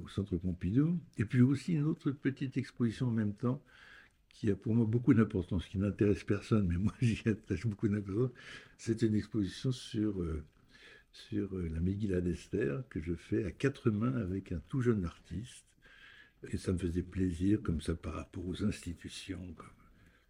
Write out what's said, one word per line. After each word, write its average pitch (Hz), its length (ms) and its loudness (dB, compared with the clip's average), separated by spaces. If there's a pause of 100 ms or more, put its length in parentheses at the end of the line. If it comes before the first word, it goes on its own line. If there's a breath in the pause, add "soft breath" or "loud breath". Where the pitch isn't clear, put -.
au 82 40 -12
Centre 95 280 -2
Pompidou. 98 640 0 (160)
Et 117 80 2
puis 123 160 4
aussi 131 320 4
une 151 120 2
autre 151 280 -2
petite 131 440 -4
exposition 123 520 0
en - 20 0
même 107 240 0
temps 127 260 -2 (680 soft breath)
qui - 220 -2
a 98 40 4
pour 107 200 0
moi 117 100 6
beaucoup 120 300 6
d'importance, 101 520 4
qui - 120 -6
n'intéresse 101 440 4
personne, 104 460 2
mais 85 80 2
moi 101 200 0
<laughs> - 40 -6
j'y 113 260 2
attache 104 400 0
beaucoup 110 220 0
d'importance. 104 420 0 (460 soft breath)
C'est 113 260 -2
une 107 140 4
exposition 104 560 -2
sur, 107 480 -4
euh, 80 240 -4 (680 soft breath)
sur, 101 460 -6
euh, 87 160 -4
la 80 80 -4
Megillah 95 400 0
d'Esther 123 720 -2
que 87 100 -6
je 85 140 -4
fais 107 300 -2
à 98 60 -6
quatre - 400 -2
mains 110 240 0
avec 95 380 -4
un 85 160 -4
tout 135 140 -2
jeune 113 220 2
artiste. - 600 -10 (880 soft breath)
Et 98 60 -2
ça - 140 -2
me 90 60 2
faisait 87 240 -2
plaisir, 92 600 0
comme 80 180 0
ça, 85 140 -2
par 78 180 -8
rapport 87 340 -8
aux 90 160 -6
institutions, 90 920 -6
comme - 100 -18 (640)